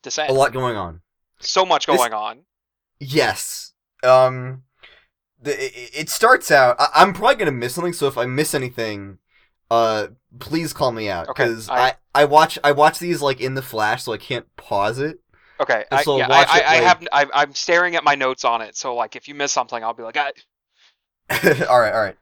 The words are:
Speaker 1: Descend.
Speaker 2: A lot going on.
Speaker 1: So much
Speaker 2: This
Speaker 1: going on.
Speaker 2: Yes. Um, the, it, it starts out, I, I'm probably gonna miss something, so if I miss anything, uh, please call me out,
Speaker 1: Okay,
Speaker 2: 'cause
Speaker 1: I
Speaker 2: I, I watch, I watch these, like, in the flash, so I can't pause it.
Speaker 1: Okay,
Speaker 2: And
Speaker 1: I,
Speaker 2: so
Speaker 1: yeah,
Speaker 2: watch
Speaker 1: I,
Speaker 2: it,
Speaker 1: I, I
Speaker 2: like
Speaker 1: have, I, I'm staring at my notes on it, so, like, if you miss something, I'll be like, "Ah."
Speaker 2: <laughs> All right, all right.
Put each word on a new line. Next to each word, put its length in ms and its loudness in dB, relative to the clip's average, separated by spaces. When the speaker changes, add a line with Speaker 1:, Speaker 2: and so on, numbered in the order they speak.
Speaker 1:
Descend. 260 -6
Speaker 2:
A 60 0
lot 180 2
going 240 -4
on. 240 -10
Speaker 1:
So 240 0
much 220 0
Speaker 2:
This 100 2
Speaker 1:
going 160 2
on. 280 -8
Speaker 2:
Yes. 720 -2
Um, 640 2
the, 120 -6
it, 420 -8
it 160 -8
starts 400 2
out, 280 6
I, 180 2
I'm 180 6
probably 220 2
gonna 160 -2
miss 220 -6
something, 200 -4
so 120 -2
if 120 -2
I 80 -2
miss 280 -2
anything, 640 -8
uh, 380 2
please 360 -6
call 180 -2
me 160 -6
out, 220 -6
Speaker 1:
Okay, 160 -2
Speaker 2:
'cause 240 -6
Speaker 1:
I 80 -2
Speaker 2:
I, 160 2
I 120 6
watch, 360 4
I 100 4
watch 260 4
these, 240 -4
like, 180 -2
in 140 -4
the 80 -6
flash, 400 -2
so 100 -8
I 60 -6
can't 380 -10
pause 420 -2
it. 220 -6
Speaker 1:
Okay, 300 0
Speaker 2:
And 100 2
Speaker 1:
I, 20 -2
Speaker 2:
so 160 2
Speaker 1:
yeah, 100 0
Speaker 2:
watch 220 4
Speaker 1:
I, 80 4
Speaker 2:
it, 60 2
Speaker 1:
I, 20 0
I 80 2
Speaker 2:
like 80 4
Speaker 1:
have, 300 2
I, 200 2
I'm 220 0
staring 420 0
at 80 -2
my 100 4
notes 300 -4
on 160 0
it, 160 -12
so, 180 -8
like, 220 -6
if 100 -18
you 80 -18
miss 180 -4
something, 300 -6
I'll 120 -6
be 80 -14
like, 160 -8
"Ah." 140 -4
Speaker 2:
<laughs> 400 0
All 100 6
right, 140 0
all 80 0
right. 200 -6